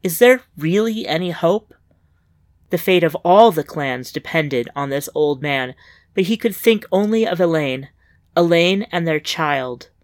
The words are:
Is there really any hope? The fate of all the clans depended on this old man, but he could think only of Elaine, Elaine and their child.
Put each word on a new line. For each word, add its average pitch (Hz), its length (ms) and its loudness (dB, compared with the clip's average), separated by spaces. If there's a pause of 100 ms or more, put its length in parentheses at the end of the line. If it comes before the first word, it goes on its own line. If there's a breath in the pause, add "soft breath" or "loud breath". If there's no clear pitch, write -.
Is 170 160 -4
there 247 240 6 (140)
really 208 500 -2
any 170 240 -2
hope? 175 440 -2 (960)
The 175 80 -2
fate 180 260 2
of 156 120 -2
all 208 340 6
the 156 140 -4
clans 131 480 -8
depended 139 640 -2
on 143 120 -6
this 139 260 -6
old 147 280 0
man, 135 320 -4 (400 soft breath)
but 190 100 0
he 214 120 0
could 220 180 -2
think 220 380 0
only 214 340 0
of 175 140 -4
Elaine, 143 480 0 (480)
Elaine 175 560 2
and 170 140 -2
their 156 140 -2
child. 135 680 -4 (140)